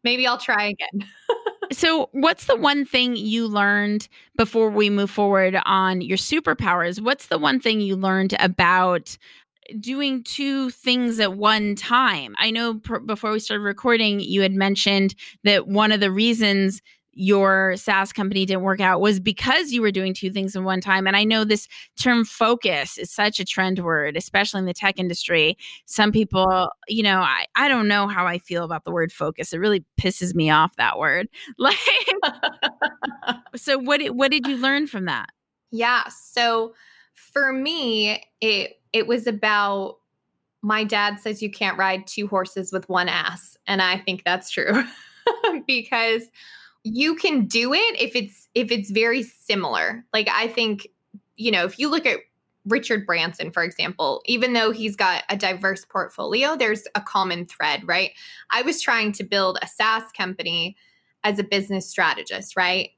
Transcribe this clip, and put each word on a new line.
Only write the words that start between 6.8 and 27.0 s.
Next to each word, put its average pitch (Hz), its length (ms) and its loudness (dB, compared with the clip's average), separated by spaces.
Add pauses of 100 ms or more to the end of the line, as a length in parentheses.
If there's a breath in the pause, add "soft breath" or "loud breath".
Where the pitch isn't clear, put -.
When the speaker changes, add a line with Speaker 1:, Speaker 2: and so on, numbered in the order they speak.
Speaker 2:
What's 247 280 -2
the 339 100 0
one 277 240 2
thing 226 180 0
you 196 160 0
learned 190 460 2
about 185 760 2 (600 loud breath)
doing 262 440 -4
two 269 480 -4
things 247 500 0
at 196 160 0
one 208 380 2
time? 202 600 0
I 220 140 2
know 233 280 -2
pr-, 220 180 -6
before 214 340 -4
we 214 80 0
started 208 240 -6
recording, 208 560 2
you 196 220 0
had 190 120 4
mentioned 196 640 2 (300 loud breath)
that 202 200 4
one 214 280 4
of 202 80 2
the 196 100 2
reasons 202 680 2 (320 soft breath)
your 190 640 4
SaaS 196 380 0
company 196 320 0
didn't 190 180 -2
work 190 160 0
out 185 220 4
was 202 180 4
because 262 540 0
you 240 80 2
were 214 100 4
doing 190 220 -2
two 190 180 -4
things 196 240 -4
in 185 80 -4
one 190 160 0
time. 190 280 2
And 196 100 4
I 208 80 6
know 220 180 4
this 214 240 0 (320 loud breath)
term 240 240 4
focus 220 720 0
is - 140 -8
such 214 260 0
a 220 60 -4
trend 185 400 0
word, 151 320 0
especially 202 440 -2
in 185 60 -2
the 180 80 -4
tech 196 240 -2
industry. 170 600 0 (280 loud breath)
Some 214 280 2
people, 185 560 2 (180)
you 220 160 -2